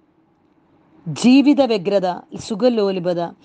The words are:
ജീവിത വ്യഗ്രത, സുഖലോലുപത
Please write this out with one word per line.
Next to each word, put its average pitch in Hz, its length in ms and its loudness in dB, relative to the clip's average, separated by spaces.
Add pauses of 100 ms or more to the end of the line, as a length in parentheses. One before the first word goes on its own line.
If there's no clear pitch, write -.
(1080)
ജീവിത 254 540 4
വ്യഗ്രത, 196 480 0 (380)
സുഖലോലുപത 196 760 -2 (240)